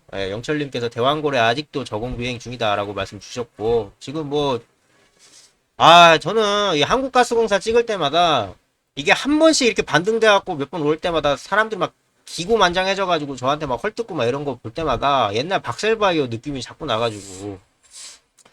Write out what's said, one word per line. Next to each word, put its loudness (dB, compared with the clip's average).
예, -6
영철님께서 -6
"대왕고래 0
아직도 -2
저공 -8
비행 -6
중이다"라고 -4
말씀 -8
주셨고, -4
지금 -10
뭐, -2
아, 8
저는 0
이 2
한국가스공사 2
찍을 0
때마다 0
이게 -2
한 2
번씩 6
이렇게 2
반등돼갖고 2
몇 -4
번 -6
올 0
때마다 0
사람들이 -2
막 -2
기고만장해져가지고 0
저한테 -2
막 -4
헐뜯고 -6
막 -2
이런 -2
거 -6
볼 -14
때마다 0
옛날 -2
박셀바이오 0
느낌이 -8
자꾸 -14
나가지고, -6